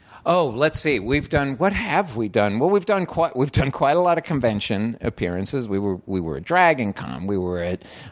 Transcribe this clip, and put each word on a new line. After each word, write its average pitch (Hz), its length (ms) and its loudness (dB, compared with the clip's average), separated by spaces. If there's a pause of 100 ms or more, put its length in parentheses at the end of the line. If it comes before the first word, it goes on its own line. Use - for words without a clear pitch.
(280)
Oh, 170 200 4
let's 139 320 0
see. 143 180 2
We've 135 320 -2
done, 139 240 0
what 185 180 0
have 185 440 -2
we 110 120 0
done? 104 300 2
Well, 151 100 2
we've 202 160 2
done 190 220 0
quite, - 300 -2
we've 165 160 0
done 135 180 2
quite 143 240 2
a 175 60 4
lot 175 180 4
of 160 60 -4
convention 113 760 -2
appearances. 104 680 -4
We 98 100 0
were, 98 260 -2
we 95 160 -2
were 80 180 -4
at 80 40 -8
Dragon 160 500 2
Con. 78 360 -8
We 101 100 0
were 90 220 -2
at, 90 240 -4 (260)